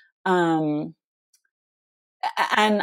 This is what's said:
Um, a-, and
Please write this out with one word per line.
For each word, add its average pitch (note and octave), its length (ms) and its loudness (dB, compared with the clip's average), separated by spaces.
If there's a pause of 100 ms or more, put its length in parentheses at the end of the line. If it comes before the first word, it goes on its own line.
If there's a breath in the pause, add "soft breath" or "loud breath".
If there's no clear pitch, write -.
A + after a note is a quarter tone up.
(240 soft breath)
Um, D#3+ 720 0 (1300)
a-, - 380 -2
and G#3+ 220 2